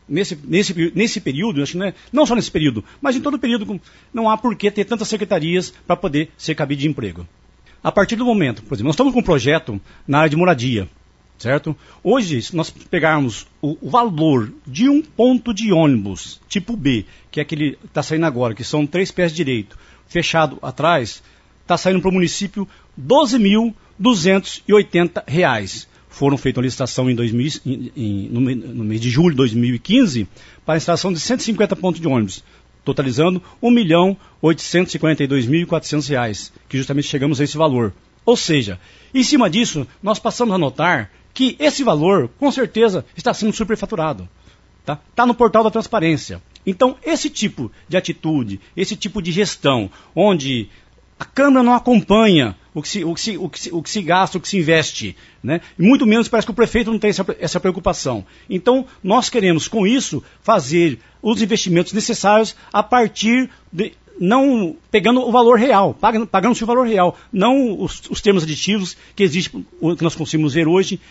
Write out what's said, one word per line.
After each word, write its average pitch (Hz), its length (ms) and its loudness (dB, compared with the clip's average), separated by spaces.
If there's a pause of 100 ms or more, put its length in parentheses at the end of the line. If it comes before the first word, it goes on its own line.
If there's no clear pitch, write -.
nesse, 180 360 -4
nesse 175 300 0
peri-, 165 200 -2
nesse 214 280 -2
período, 143 420 -4
acho 135 80 -6
que 170 60 -8
não 190 80 -4
é, 180 80 -6 (180)
não 285 140 4
só 240 100 0
nesse 208 160 -2
período, 139 320 -2 (180)
mas 277 140 -2
em 254 60 -4
todo 285 180 -4
período, 233 260 -2
com, 196 140 -8 (340)
não 226 160 0
há 220 80 2
por 220 180 -2
que 202 140 0
ter 202 140 -2
tantas 214 240 -4
secretarias 180 680 -2 (140)
pra 175 80 2
poder 156 420 -4
ser 156 180 -6
cabide 139 260 -4
de 147 80 0
emprego. 90 360 -8 (580)
A 160 80 -2
partir 202 240 0
do 240 100 -4
momento, 180 380 0
por - 120 -8
exemplo, 107 140 -2
nós 160 60 0
estamos 269 180 2
com 247 80 4
um - 20 -4
projeto 139 580 0 (260)
na 143 120 2
área 160 100 4
de 147 60 -2
moradia, 127 520 0 (540)
certo? 143 340 -2 (280)
Hoje, 180 380 0
se 175 140 -10
nós 165 140 -4
pegarmos 151 800 -2 (140)
o, 151 200 -4
o - 80 -10
valor 156 640 2 (120)
de 156 220 0
um 285 140 4
ponto 240 520 0
de 202 200 0
ônibus, 117 760 0
tipo 208 300 -6
B, 127 280 0 (260)
que - 80 -6
é 147 40 -4
aquele 147 280 -4
que - 160 -18
tá 147 160 -6
saindo 160 220 -2
agora, 120 280 -2
que 113 100 -10
são 151 220 -2
três 180 260 -4
pés 170 220 -2
direito, 131 440 -4 (300)
fechado 160 540 -2
atrás, 139 640 -2 (420)
tá 175 120 0
saindo 185 220 0
pro 190 120 0
município 185 560 -2 (280)
doze 247 440 2
mil 214 360 2 (220)
duzentos 190 720 2
e 196 60 4
oitenta 180 520 2
reais. 127 640 -2 (220)
Foram 139 280 0
feita 127 220 -2
uma 123 60 0
licitação 127 440 -2
em 123 60 0
dois 117 160 -2
mil, 123 180 -2 (160)
em, 123 300 -8
em, 101 340 -6
no 117 120 -2
me-, 131 140 0
no 117 280 -10
mês 107 180 -4
de 120 80 -2
julho 160 220 4
de 135 60 -2
dois 123 160 2
mil 120 200 0
e 117 60 -6
quinze, 170 480 2 (380)
para 156 100 0
a - 20 0
instalação 170 340 -2
de 165 80 -4
cento 240 200 -2
e - 40 -8
cinquenta 208 320 0
pontos 170 240 -2
de 165 80 -4
ônibus, 113 360 -2 (420)
totalizando 147 560 0 (200)
um 240 100 2
milhão 190 440 4 (260)
oitocentos 165 520 0
e 156 60 -6
quarenta 156 240 0
e 139 40 -2
dois 131 200 0
mil 160 140 2
e 175 40 -4
quatrocentos 151 420 -4
reais, 120 440 -4 (180)
que 135 80 -4
justamente 139 300 -2
chegamos 139 340 -2
a - 40 2
esse 139 120 -6
valor. 127 360 0 (300)
Ou 233 140 4
seja, 110 420 -2 (340)
em 262 100 2
cima 247 260 2
disso, 156 380 -2 (160)
nós 202 160 -2
passamos 233 340 -2
a 185 40 0
notar 147 520 0 (240)
que 262 260 -2
esse 285 240 0
valor, 165 460 2 (100)
com 277 120 0
certeza, 214 540 0 (100)
está 190 180 -4
sendo 214 200 -2
superfaturado, 160 760 -4 (580)
tá? 147 140 -6 (160)
Tá 240 100 4
no 240 80 2
portal 226 300 4
da 220 80 2
transparência. 160 720 -2 (240)
Então, 247 380 0
esse 311 260 -2
tipo 156 420 -6 (160)
de 165 100 -2
atitude, 147 640 -4 (160)
esse 185 200 -4
tipo 208 260 -8
de 170 100 -4
gestão, 139 580 0 (260)
onde 139 540 0 (520)
a - 40 -12
Câmara 262 380 4
não 240 120 4
acompanha 202 800 4 (180)
o 151 80 -6
que - 80 -12
se, 202 140 -6
o 165 100 -4
que - 80 -8
se, 208 160 -6
o 180 120 -6
que - 100 -16
se, - 120 -12
o 170 120 -4
que - 60 -14
se 214 120 -4
gasta, 180 360 0
o - 40 -4
que - 60 -14
se 202 100 -2
investe, 151 580 0 (280)
né? 147 180 -2 (160)
E 175 40 -2
muito 240 240 6
menos 220 220 4
parece 220 200 0
que 240 40 -8
o 190 40 -8
prefeito 226 360 2
não 220 60 -2
tem 208 120 2
essa, 190 160 -2 (140)
essa 175 200 -4
preocupação. 170 680 -2 (240)
Então, 240 360 0 (180)
nós 214 260 2
queremos, 180 380 2
com 214 180 0
isso, 214 380 0 (180)
fazer 165 580 2 (220)
os 214 200 0
investimentos 180 520 0
necessários 214 640 2 (180)
a 208 80 2
partir 240 680 0 (220)
de 180 220 -6 (280)
não 226 540 2 (160)
pegando 220 280 4
o 240 120 -2
valor 240 260 8
real, 202 380 4
pagando, 220 320 0
pagando-se 208 360 0
o 220 40 -4
valor 240 180 2
real, 185 320 2 (160)
não 226 480 2
os, - 260 -8
os - 140 -8
termos 196 220 2
aditivos 175 520 -4 (200)
que 202 80 2
existem, 160 420 -2 (160)
o 165 140 0
que - 80 -4
nós 160 100 0
conseguimos 151 400 -2
ver 160 140 2
hoje 185 440 0